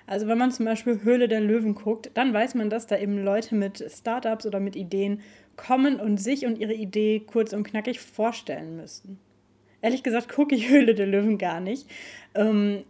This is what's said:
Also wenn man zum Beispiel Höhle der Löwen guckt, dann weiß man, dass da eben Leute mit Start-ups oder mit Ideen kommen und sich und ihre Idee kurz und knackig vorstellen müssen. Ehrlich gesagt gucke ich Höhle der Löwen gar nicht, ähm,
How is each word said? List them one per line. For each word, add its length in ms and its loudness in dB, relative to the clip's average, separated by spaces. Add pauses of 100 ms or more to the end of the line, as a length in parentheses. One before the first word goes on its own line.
Also 220 -4
wenn 100 2
man 140 4
zum 140 -2
Beispiel 360 0
Höhle 260 4
der 140 2
Löwen 320 2
guckt, 400 -6
dann 180 2
weiß 220 0
man, 160 -2
dass 160 -4
da 140 0
eben 180 -2
Leute 380 0
mit 340 -2
Start-ups 560 -4
oder 140 -4
mit 160 -4
Ideen 460 -2 (340)
kommen 440 2
und 180 0
sich 280 -2
und 140 -2
ihre 160 -2
Idee 500 0
kurz 280 0
und 100 -2
knackig 360 -4
vorstellen 760 -4
müssen. 420 -16 (640)
Ehrlich 220 0
gesagt 260 -2
gucke 240 2
ich 160 0
Höhle 240 8
der 140 2
Löwen 320 2
gar 200 -2
nicht, 300 -8 (460)
ähm, 540 2